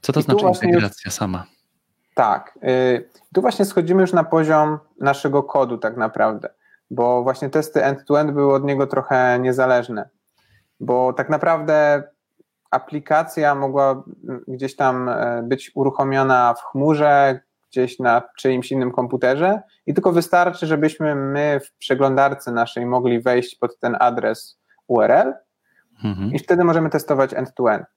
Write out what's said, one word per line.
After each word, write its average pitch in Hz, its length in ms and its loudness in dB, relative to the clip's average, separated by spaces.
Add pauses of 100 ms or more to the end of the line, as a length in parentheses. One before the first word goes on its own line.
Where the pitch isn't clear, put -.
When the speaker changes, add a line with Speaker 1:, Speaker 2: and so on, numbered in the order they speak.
Speaker 1:
Co - 120 -4
to 147 80 2
Speaker 2:
I - 20 0
tu - 80 -2
Speaker 1:
znaczy 208 140 2
Speaker 2:
właśnie 180 240 2
Speaker 1:
integracja 170 360 0
Speaker 2:
już 101 100 -8
Speaker 1:
sama? 92 320 -6 (680)
Speaker 2:
Tak, - 500 -2
y, 127 440 0 (260)
tu 185 60 2
właśnie 226 240 0
schodzimy 180 360 2
już 185 120 2
na 170 120 2
poziom 156 540 2 (220)
naszego 139 420 0
kodu 123 360 -2
tak 113 180 -6
naprawdę, 110 520 -2 (420)
bo 123 320 0
właśnie 131 280 -4
testy 151 340 0
end-to-end 143 480 0
były 143 220 2
od 135 100 0
niego 139 220 0
trochę 127 540 0
niezależne, 123 680 0 (720)
bo 123 320 0
tak - 160 -4
naprawdę 151 760 2 (680)
aplikacja 147 840 0
mogła, 139 360 0 (380)
mm, 127 200 -10
gdzieś 131 280 -8
tam, 127 320 0
e, 120 340 -2
być 127 320 -6
uruchomiona 135 800 2
w - 80 -14
chmurze, 143 760 2 (300)
gdzieś 127 280 -2
na 120 240 2 (140)
czyimś 127 360 -2
innym 127 200 -2
komputerze 131 720 0 (240)
i 147 80 -4
tylko 190 180 2
wystarczy, 175 540 0
żebyśmy 151 480 -2
my 139 500 -2
w - 80 -20
przeglądarce 135 800 0
naszej 117 340 -4
mogli 123 340 0
wejść 123 340 0
pod - 240 -6
ten 120 220 -4
adres 117 580 -2 (280)
U 120 140 0
R 107 100 4
L 175 240 4 (680)
Speaker 1:
Mhm. 98 280 -4
Speaker 2:
i - 60 -4
wtedy 180 260 2
możemy 165 260 2
testować 139 440 0
end-to-end. 123 520 -2 (100)